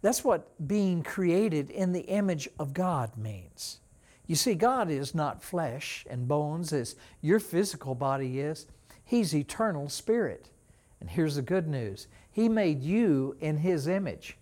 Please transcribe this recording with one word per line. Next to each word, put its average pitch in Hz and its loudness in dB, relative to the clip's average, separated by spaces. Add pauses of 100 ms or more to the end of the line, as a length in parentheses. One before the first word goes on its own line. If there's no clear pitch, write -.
That's 214 2
what 175 0
being 185 2
created 175 2
in 190 0
the 180 0
image 185 0 (120)
of 143 -4
God 143 -2
means. 104 -10 (480)
You 165 0
see, 214 2
God 220 2
is 139 -4
not 151 -2
flesh 151 -6
and 123 -6
bones 151 0
as 143 -2 (240)
your 180 4
physical 170 -2
body 135 -2
is. 151 -6 (360)
He's 202 2
eternal 147 -2
spirit. 214 -2 (500)
And 87 -12
here's 147 2
the 143 0
good 175 0
news. 117 -4 (240)
He 226 2
made 185 2
you 156 2
in 156 0
His 156 2
image. 180 -4